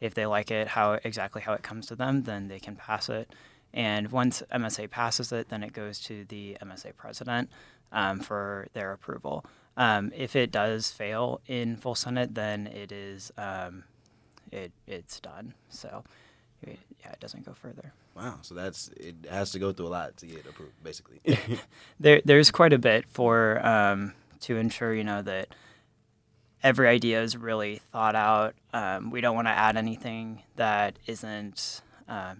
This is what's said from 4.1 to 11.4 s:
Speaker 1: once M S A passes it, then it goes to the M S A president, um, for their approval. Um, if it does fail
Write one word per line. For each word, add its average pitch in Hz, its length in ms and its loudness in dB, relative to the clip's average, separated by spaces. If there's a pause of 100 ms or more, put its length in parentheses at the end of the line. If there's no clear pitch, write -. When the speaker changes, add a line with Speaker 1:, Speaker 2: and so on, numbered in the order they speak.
Speaker 1:
once 123 400 2
M 123 140 -2
S 107 140 -4
A 107 80 -8
passes 117 440 -2
it, 117 180 -4
then 107 140 -8
it 107 100 -12
goes 104 280 -10
to 104 240 -12
the 101 360 -12
M 98 100 -14
S 95 140 -16
A 98 80 -14
president, 120 560 -4 (420)
um, 98 280 0
for 101 540 -6
their 98 200 -6
approval. 71 520 -8 (320)
Um, 110 380 2
if 131 200 -6
it 123 160 2
does 110 400 0
fail 113 560 -4